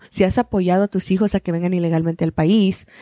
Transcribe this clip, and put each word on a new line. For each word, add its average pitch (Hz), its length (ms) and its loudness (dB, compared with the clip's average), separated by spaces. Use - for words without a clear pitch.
si - 120 0
has 190 140 0
apoyado 190 460 0
a 208 40 0
tus 190 220 -4
hijos 190 240 0
a 196 60 0
que 180 120 -4
vengan 175 220 -2
ilegalmente 165 520 -2
al 160 60 -2
país, 190 540 0